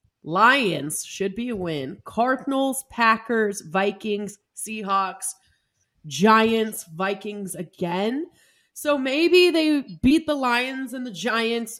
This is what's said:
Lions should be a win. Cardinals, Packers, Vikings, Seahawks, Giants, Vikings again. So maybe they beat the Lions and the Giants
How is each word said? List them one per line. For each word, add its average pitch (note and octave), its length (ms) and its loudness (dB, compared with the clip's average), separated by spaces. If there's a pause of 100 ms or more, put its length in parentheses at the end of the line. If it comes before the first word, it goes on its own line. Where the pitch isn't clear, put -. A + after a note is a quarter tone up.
(240)
Lions F3+ 800 2
should F#3+ 300 -6
be A#3+ 120 -6
a A#3+ 80 -4
win. D#3+ 480 -6
Cardinals, C4 880 -2
Packers, A3 720 0
Vikings, G3+ 760 -4 (180)
Seahawks, G3 800 -4 (720)
Giants, A3 800 2
Vikings G3 720 -6
again. F#3 720 -4 (460)
So D4 240 -2
maybe E4 520 4
they D4+ 520 0
beat D#4 260 4
the D4+ 80 0
Lions B3+ 580 -2
and B3+ 120 -8
the B3 60 -10
Giants A3+ 680 -2